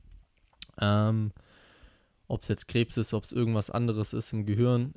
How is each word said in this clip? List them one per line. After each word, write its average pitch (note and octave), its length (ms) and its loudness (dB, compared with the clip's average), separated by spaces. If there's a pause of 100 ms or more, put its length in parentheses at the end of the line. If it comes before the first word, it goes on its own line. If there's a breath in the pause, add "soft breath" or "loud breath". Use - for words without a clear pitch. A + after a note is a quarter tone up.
(800)
Ähm, G#2+ 500 2 (960 soft breath)
ob's - 220 -6
jetzt - 180 -4
Krebs A#2 300 0
ist, A2+ 180 0
ob's - 160 -6
irgendwas A2+ 400 0
anderes A2+ 420 -2
ist A2+ 200 -6
im G#2+ 140 -2
Gehirn, A#2+ 500 2